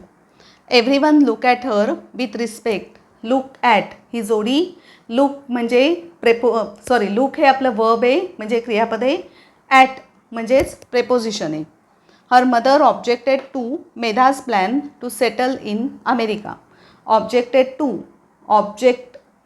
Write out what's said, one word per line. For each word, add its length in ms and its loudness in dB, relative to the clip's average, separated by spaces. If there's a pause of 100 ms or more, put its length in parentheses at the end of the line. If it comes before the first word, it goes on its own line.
(720)
"Everyone 460 4
look 260 2
at 260 0
her 240 0 (240)
with 160 -6
respect." 520 -6 (380)
Look 200 -2 (200)
at 180 4 (300)
ही 100 -6
जोडी, 560 -2 (320)
look 200 2 (180)
म्हणजे 600 0 (120)
prepo-, 300 2
अ, 120 -2 (240)
सॉरी, 180 0
look 300 0
हे 80 0
आपलं 320 4
वर्ब 280 2
आहे 160 2
म्हणजे 400 -6
क्रियापद 420 -2
आहे, 140 0 (540)
at 180 8 (440)
म्हणजेच 440 0
प्रिपोझिशन 760 -4
आहे. 120 -8 (680)
"Her 140 6
mother 320 2
objected 600 0 (180)
to 200 -6 (260)
Medha's 340 2 (120)
plan 300 0 (260)
to 40 -10 (140)
settle 320 0 (180)
in 60 -2 (340)
America." 380 -4 (580)
Objected 560 2 (160)
to, 160 -2 (520)
ऑब्जेक्ट 680 0 (300)